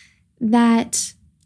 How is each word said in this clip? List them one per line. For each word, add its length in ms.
that 760